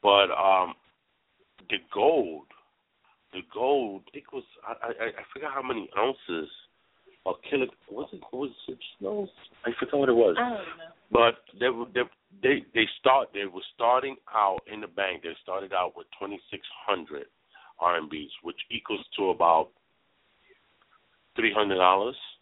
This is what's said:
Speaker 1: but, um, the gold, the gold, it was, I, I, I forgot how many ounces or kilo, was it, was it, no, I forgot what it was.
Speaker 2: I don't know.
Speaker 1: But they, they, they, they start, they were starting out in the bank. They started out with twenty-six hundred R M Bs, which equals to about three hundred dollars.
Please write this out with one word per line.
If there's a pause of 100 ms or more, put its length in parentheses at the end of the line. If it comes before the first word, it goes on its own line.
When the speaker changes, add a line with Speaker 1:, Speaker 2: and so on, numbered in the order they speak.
Speaker 1:
but,
um, (920)
the (160)
gold, (840)
the (120)
gold, (120)
it (100)
was, (220)
I,
I,
I (120)
forgot
how
many (100)
ounces (760)
or (160)
kilo, (240)
was
it, (100)
was (180)
it, (220)
no, (400)
I
forgot
what
it
was.
Speaker 2:
I
don't
know. (160)
Speaker 1:
But (240)
they, (280)
they, (340)
they, (100)
they (160)
start,
they
were (140)
starting (160)
out (140)
in
the
bank.
They (120)
started
out
with (120)
twenty-six (240)
hundred (540)
R
M
Bs, (120)
which (120)
equals (140)
to
about (1700)
three
hundred
dollars. (260)